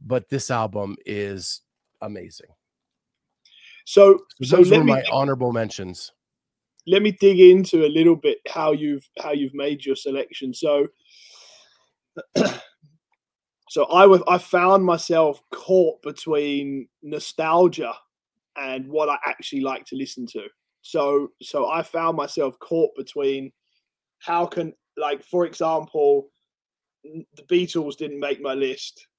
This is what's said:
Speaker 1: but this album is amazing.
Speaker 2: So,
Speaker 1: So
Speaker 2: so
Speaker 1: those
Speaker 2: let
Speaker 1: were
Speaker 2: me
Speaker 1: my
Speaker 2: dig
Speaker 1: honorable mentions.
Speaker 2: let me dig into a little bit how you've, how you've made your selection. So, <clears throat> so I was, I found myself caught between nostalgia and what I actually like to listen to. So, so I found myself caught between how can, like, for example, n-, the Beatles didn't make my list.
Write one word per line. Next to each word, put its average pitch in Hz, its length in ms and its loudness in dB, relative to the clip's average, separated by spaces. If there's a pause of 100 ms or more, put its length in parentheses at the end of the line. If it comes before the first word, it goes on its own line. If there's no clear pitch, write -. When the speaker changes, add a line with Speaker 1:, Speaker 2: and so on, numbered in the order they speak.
Speaker 1:
but 123 260 -6
this 135 240 -6
album 104 540 -6
is 101 560 -8 (400)
amazing. 101 480 -16 (1400)
Speaker 2:
So, 196 340 8 (220)
Speaker 1:
So 131 40 -8
Speaker 2:
so 151 120 2
Speaker 1:
those 180 140 10
Speaker 2:
let - 80 6
Speaker 1:
were 156 40 2
Speaker 2:
me 139 100 4
Speaker 1:
my 131 80 -2
Speaker 2:
dig - 120 -6
Speaker 1:
honorable 131 400 -2
mentions. 101 580 -8 (760)
Speaker 2:
let 190 140 2
me 214 100 0
dig 196 280 4
into 185 460 8
a 147 40 2
little 165 260 4
bit 147 320 -2
how 156 240 -2
you've, 147 360 -4 (120)
how 156 120 -8
you've 143 220 -6
made 143 320 -8
your 135 100 -4
selection. 135 580 -10
So, 147 340 -2 (1500)
<clears throat> - 0 - (1300)
so - 160 0
I 180 200 6
was, 185 220 8
I 180 100 2
found 185 460 0
myself 160 580 -2 (100)
caught 180 500 0
between 143 840 -6 (160)
nostalgia 160 920 -2 (600)
and 135 320 -12
what 151 220 -2
I 143 160 -2
actually 143 360 -8
like 131 240 -6
to - 100 -16
listen 131 320 -12
to. 104 200 -12 (340)
So, 143 480 -2 (120)
so - 280 -4
I 165 140 -4
found 165 340 -4
myself 139 420 -6
caught 165 360 -2
between 135 560 -6 (680)
how 170 260 -4
can, 165 280 -8 (240)
like, 147 260 -6
for 175 220 -2
example, 156 840 -2 (760)
n-, 156 200 -18 (100)
the 147 80 -20
Beatles 165 520 -2
didn't 143 240 -10
make 143 220 -6
my 139 120 -6
list. 135 540 -8 (120)